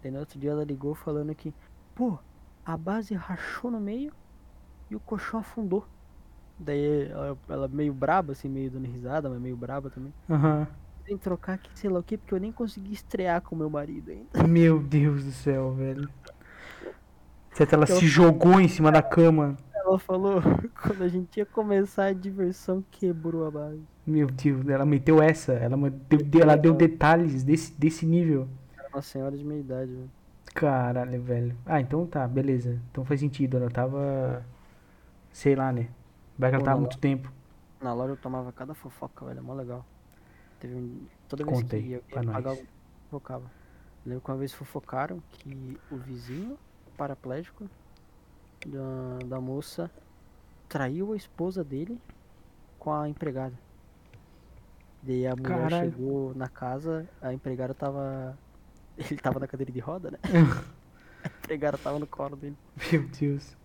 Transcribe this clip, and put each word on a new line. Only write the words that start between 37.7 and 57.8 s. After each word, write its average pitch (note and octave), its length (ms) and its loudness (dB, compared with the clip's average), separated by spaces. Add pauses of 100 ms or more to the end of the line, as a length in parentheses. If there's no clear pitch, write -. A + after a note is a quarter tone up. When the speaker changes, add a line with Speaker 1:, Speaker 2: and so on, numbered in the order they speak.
Speaker 1:
na B2 120 -4
loja C3 200 -4
eu C3 40 -10
tomava B2+ 340 -8
cada C3+ 220 -14
fofoca, - 520 -16
velho, B2+ 140 -12
é - 20 -16
mó B2+ 120 -14
legal. B2 320 -12 (760)
Teve B2 160 -12
um, B2 300 -12 (220)
toda D3 180 -8
vez C3 120 0
Speaker 2:
Conta A#2+ 200 -2
Speaker 1:
que G#2+ 60 -4
Speaker 2:
aí, B2 100 -10
Speaker 1:
eu B2 160 -10
Speaker 2:
pra C3 140 -8
Speaker 1:
ia A2+ 80 -2
pagar C3 180 -4
Speaker 2:
nós. C3 100 -8
Speaker 1:
algum, C3 100 -20 (400)
fofocava. B2+ 360 -12 (600)
Eu B2+ 40 -12
lembro B2+ 160 -10
que C#3 60 -8
uma C3+ 60 -4
vez C3+ 160 -8
fofocaram D3+ 760 -8
que C3+ 480 -16 (140)
o C#3+ 60 -12
vizinho C3 600 -12 (400)
paraplégico C#3+ 720 -10 (960)
da, C3 640 -10
da C3 140 -8
moça D3 480 -8 (800)
traiu D#3 460 -6
a - 20 -4
esposa F#3 480 -8
dele D#3 360 -10 (800)
com D3+ 160 -6
a D3+ 140 -4
empregada. C3 460 -8 (1500)
Daí B2+ 240 -2
a B2+ 100 -2
mulher C3 120 -6
Speaker 2:
Caralho. E3 440 0
Speaker 1:
chegou C3 440 -6
na B2+ 140 -8
casa, D#3+ 580 -8 (140)
a D#3+ 120 -8
empregada B2+ 400 -8
tava, C3+ 640 -8 (300)